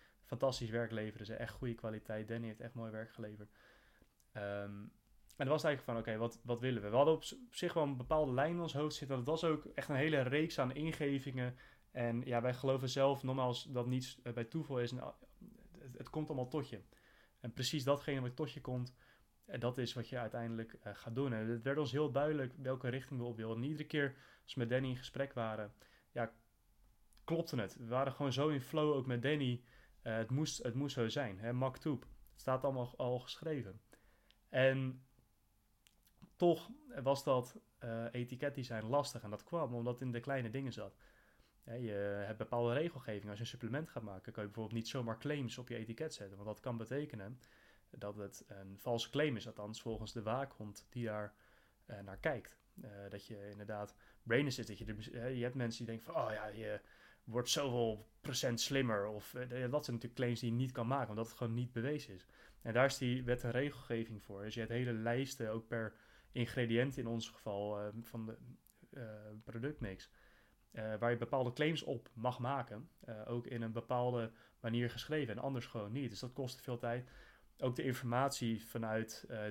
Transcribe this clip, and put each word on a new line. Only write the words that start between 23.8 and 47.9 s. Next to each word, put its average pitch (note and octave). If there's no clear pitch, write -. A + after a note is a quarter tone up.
keer C#3+
als -
we B2+
met A#2
Danny C3
in B2+
gesprek C3+
waren, A2
ja, A#2
klopte E3
het. G#2
We A#2
waren B2+
gewoon C#3
zo C#3
in D3
flow D3+
ook C3
met A#2+
Danny. C3+
Eh, A2+
het A2+
moest, D3
het A#2+
moest C#3
zo A#2
zijn, A2+
hè, A2+
Maktoub. C3
Het -
staat C3
allemaal B2+
al B2
geschreven. B2
En C3
toch E3+
was C#3
dat, B2+
eh, A2+
etiketdesign B2
lastig. C3
En G#2+
dat G#2
kwam D3+
omdat A#2+
het B2
in B2+
de A#2
kleine B2+
dingen C3
zat. G2+
Hè, A2+
je A#2+
hebt G#2+
bepaalde A#2
regelgeving. B2
Als G#2
je A#2
een A#2
supplement B2
gaat A2+
maken, G2+
kan G#2+
je G#2
bijvoorbeeld A2
niet A2+
zomaar A#2
claims C#3+
op B2
je A#2
etiket A2+
zetten. G2
Want G#2
dat G#2+
kan A#2+
betekenen A#2+